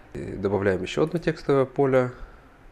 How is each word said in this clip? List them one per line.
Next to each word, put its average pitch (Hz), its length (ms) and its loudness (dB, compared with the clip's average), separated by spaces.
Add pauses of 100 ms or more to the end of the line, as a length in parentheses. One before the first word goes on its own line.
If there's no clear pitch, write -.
(120)
И - 200 -8
добавляем 98 500 0
ещё - 200 -2
одно 160 160 -2
текстовое 143 460 0
поле. 131 480 2 (600)